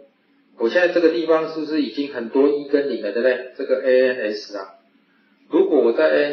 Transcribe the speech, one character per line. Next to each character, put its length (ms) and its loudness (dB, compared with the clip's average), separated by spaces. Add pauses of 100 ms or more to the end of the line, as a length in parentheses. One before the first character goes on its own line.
(580)
我 120 0
现 160 2
在 80 0
这 60 2
个 140 4
地 140 -2
方 260 0
是 80 -6
不 40 -6
是 160 -2
已 120 -4
经 200 -6
很 160 -8
多 200 4
一 180 -2
跟 220 0
零 120 -6
了， 120 -6
对 80 -2
不 60 2
对？ 300 -2
这 80 -8
个 160 -2
A 280 4
N 240 -4
S 240 -12
啊， 180 -14 (720)
如 200 2
果 100 4
我 140 2
在 160 2
A 240 2